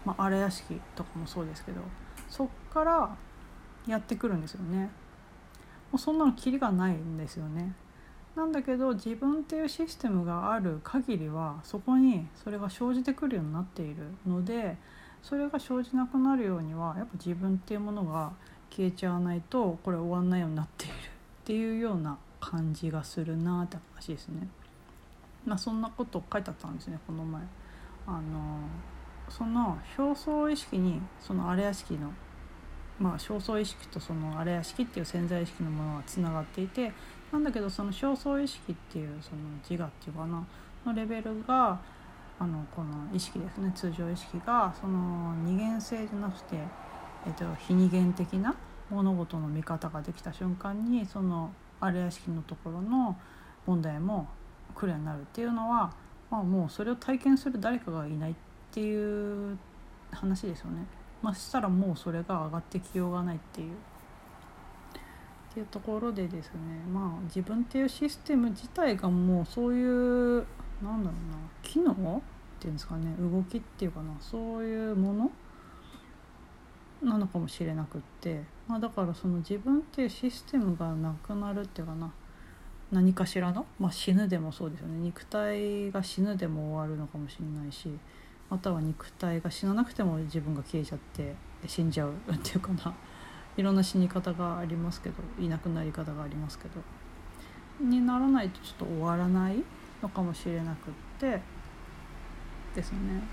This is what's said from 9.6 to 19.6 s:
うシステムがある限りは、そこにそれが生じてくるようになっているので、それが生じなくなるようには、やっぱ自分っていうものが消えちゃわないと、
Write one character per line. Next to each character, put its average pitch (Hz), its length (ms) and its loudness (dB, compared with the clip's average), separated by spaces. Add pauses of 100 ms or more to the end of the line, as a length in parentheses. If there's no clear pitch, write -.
う 302 80 2
シ 320 180 -2
ス - 80 -10
テ - 140 0
ム 180 160 4
が 175 260 0
あ 226 80 2
る 165 240 0
限 247 340 0
り 156 120 -2
は、 156 340 -4
そ - 160 -6
こ 254 160 4
に 240 320 8 (160)
そ 208 80 -6
れ 208 60 -4
が 202 120 -2
生 240 240 0
じ 254 100 2
て 269 100 2
く 277 160 0
る 240 80 0
よ 170 40 0
う 156 40 0
に 151 80 -2
な 170 80 0
っ - 20 0
て 185 200 -6
い 151 120 -6
る 160 120 -8 (200)
の 180 160 2
で、 214 320 0 (460)
そ - 140 -4
れ 285 140 2
が 285 80 -2
生 254 260 0
じ 247 120 -2
な 254 100 4
く 247 120 0
な 262 180 8
る 247 80 4
よ 185 140 2
う 170 40 0
に 156 120 -4
は、 165 240 -2
や 196 60 -2
っ - 20 -4
ぱ - 80 -14
自 180 200 -2
分 190 200 2
っ 190 40 4
て 196 180 -2
い - 20 -2
う - 20 -2
も 208 140 -2
の 208 100 0
が 160 300 0 (360)
消 190 200 2
え - 20 -2
ち 185 160 -2
ゃ 180 60 2
わ 175 60 2
な 175 140 2
い 175 160 0
と、 185 340 2